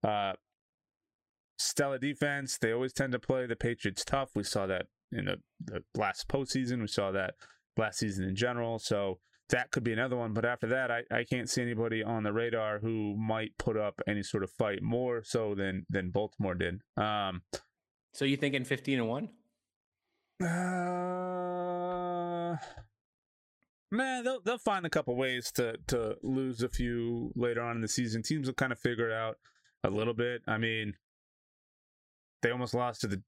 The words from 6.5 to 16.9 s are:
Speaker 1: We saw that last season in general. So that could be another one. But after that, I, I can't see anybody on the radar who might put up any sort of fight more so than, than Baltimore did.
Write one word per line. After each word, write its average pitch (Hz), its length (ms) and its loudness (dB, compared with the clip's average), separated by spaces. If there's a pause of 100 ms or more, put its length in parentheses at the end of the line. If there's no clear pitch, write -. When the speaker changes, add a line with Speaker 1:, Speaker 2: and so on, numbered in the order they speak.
Speaker 1:
We 104 60 -2
saw 101 240 0
that 95 240 0 (420)
last 110 220 0
season 98 260 0
in 95 100 0
general. 117 440 0
So 101 400 0 (300)
that 123 200 2
could 123 140 -2
be 113 100 2
another 123 220 0
one. 117 180 -2
But 110 100 0
after 120 240 0
that, 127 220 2
I, 117 220 0
I 120 120 2
can't 120 240 -2
see - 140 0
anybody 113 420 0
on 110 200 -2
the 104 100 0
radar 110 460 0
who 107 360 0
might 110 440 -2
put 110 180 0
up 104 300 -2
any 104 160 0
sort 98 200 -2
of 92 60 -4
fight 104 320 0
more 120 420 0
so 110 300 0
than, 95 340 0
than 92 220 0
Baltimore 98 460 0
did. 90 260 -2 (160)